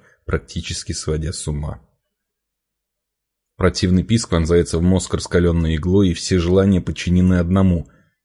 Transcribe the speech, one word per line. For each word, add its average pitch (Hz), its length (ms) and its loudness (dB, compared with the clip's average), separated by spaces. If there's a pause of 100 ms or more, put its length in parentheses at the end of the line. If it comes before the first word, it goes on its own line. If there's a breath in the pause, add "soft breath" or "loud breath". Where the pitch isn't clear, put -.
(260 soft breath)
практически - 680 -8
сводя 78 400 -6
с - 140 -10
ума. 73 340 -8 (1800)
Противный 92 460 0
писк 113 300 -2
вонзается 85 460 2
в 82 40 -2
мозг 90 320 0
раскаленной 85 600 0
иглой, 90 320 2
и 85 60 0
все - 240 -2
желания 92 420 2
подчинены 90 540 2
одному: 90 540 2 (360 soft breath)